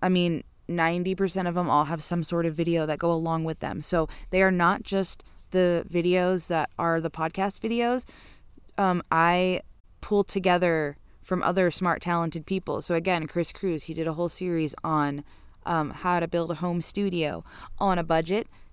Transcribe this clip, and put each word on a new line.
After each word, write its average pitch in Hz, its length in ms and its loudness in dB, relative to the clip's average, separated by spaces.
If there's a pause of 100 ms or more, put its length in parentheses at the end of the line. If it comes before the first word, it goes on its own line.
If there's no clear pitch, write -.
I 185 60 0
mean, 175 360 2 (240)
ninety 175 460 0
percent 185 360 0
of 170 60 -2
them 175 140 0
all 147 160 6
have 156 160 -4
some 170 220 -2
sort 170 220 0
of 160 100 -2
video 165 300 0
that 151 120 -2
go 170 140 2
along 160 320 0
with 160 160 -4
them. - 220 -6
So 160 260 0 (220)
they 185 120 4
are 190 100 6
not 185 320 2
just - 400 -2 (280)
the 175 400 4
videos 180 560 2
that 160 220 0 (100)
are 165 220 2
the 160 100 -4
podcast 202 480 -4
videos. 233 460 0 (720)
Um, 180 340 2
I 180 500 4 (380)
pull 202 240 2
together 175 720 2 (260)
from - 220 -2
other 180 280 4
smart, 175 300 0
talented 170 440 -2
people. 180 360 -4
So - 140 -2
again, 165 320 0
Chris 170 240 -2
Cruz, 170 320 -4
he 160 100 -10
did 160 140 -4
a 160 60 -2
whole 170 160 -2
series 170 520 -2
on, 147 440 0 (400)
um, 160 240 0
how 180 320 0
to 170 60 -2
build 170 240 -2
a 165 40 -2
home 175 240 -2
studio 170 640 -2 (360)
on 185 200 2
a 170 40 -2
budget. 165 440 0 (260)